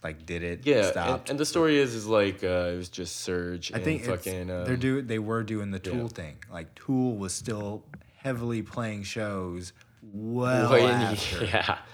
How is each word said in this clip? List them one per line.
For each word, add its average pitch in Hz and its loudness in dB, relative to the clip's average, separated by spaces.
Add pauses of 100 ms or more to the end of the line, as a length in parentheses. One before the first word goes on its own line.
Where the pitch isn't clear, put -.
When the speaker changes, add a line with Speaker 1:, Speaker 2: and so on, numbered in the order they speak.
Speaker 1:
like, 78 -8
did 85 -6
it, 87 -4
Speaker 2:
Yeah, 143 6
and, 98 6
Speaker 1:
stopped. 87 0
Speaker 2:
and 139 -2
the 151 2
story 160 4
is, 127 4
is, 107 -6
like, 101 2
uh, 90 2
it 90 -4
was 90 -6
just - -8
Serge 87 -4
Speaker 1:
I 113 -2
Speaker 2:
and - -2
Speaker 1:
think 156 0
it's, 120 -6
Speaker 2:
fucking, 90 -4
um, 90 -4
Speaker 1:
they're 127 0
do-, 131 2
they 113 -2
were 113 -2
doing 104 -4
the 95 -4
Tool 92 -6
Speaker 2:
yeah. 117 -4
Speaker 1:
thing. 80 -12 (140)
Like, 82 -12
Tool 127 0
was 98 -4
still 104 -6 (320)
heavily 120 -4
playing 107 -6
shows 95 -6 (300)
well 120 2
Speaker 2:
Well, 123 8
<laughs> - -
Speaker 1:
after. 117 0
Speaker 2:
yeah. 95 2 (160)